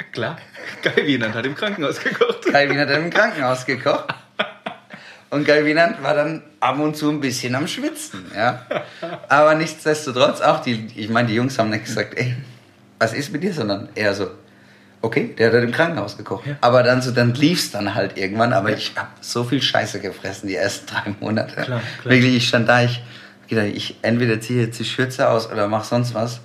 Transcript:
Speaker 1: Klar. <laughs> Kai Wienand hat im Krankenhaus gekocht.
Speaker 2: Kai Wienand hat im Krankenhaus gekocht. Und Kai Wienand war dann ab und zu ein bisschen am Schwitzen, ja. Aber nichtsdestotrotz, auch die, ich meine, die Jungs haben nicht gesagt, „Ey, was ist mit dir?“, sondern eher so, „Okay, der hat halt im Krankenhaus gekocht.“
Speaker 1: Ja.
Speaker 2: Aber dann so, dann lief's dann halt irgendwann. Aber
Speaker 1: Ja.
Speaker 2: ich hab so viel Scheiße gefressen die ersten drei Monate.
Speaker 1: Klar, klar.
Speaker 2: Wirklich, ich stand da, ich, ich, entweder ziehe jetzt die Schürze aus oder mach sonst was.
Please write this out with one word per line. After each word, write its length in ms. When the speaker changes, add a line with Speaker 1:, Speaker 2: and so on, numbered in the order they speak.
Speaker 1:
Klar. 240
<laughs> 240
Kai 220
Wienand 300
hat 100
im 80
Krankenhaus 460
gekocht. 500
Speaker 2:
Kai 200
Wienand 220
hat 80
im 100
Krankenhaus 560
gekocht. 400
Und 140
Kai 200
Wienand 360
war 120
dann 300
ab 180
und 160
zu 140
ein 100
bisschen 360
am 120
Schwitzen, 560
ja. 280
Aber 280
nichtsdestotrotz, 840
auch 220
die, 340
ich 140
meine, 180
die 80
Jungs 240
haben 120
nicht 120
gesagt, 340
„Ey, 200
was 120
ist 220
mit 100
dir?“, 80
sondern 440
eher 180
so, 160
„Okay, 360
der 100
hat 60
halt 120
im 80
Krankenhaus 440
gekocht.“ 300
Speaker 1:
Ja. 140
Speaker 2:
Aber 200
dann 200
so, 100
dann 240
lief's 360
dann 220
halt 240
irgendwann. 360
Aber 180
Speaker 1:
Ja. 60
Speaker 2:
ich 180
hab 140
so 220
viel 180
Scheiße 380
gefressen 480
die 80
ersten 320
drei 320
Monate. 360
Speaker 1:
Klar, 260
klar. 120
Speaker 2:
Wirklich, 240
ich 100
stand 220
da, 120
ich, 220
ich, 520
entweder 380
ziehe 240
jetzt 160
die 60
Schürze 440
aus 220
oder 160
mach 160
sonst 320
was. 300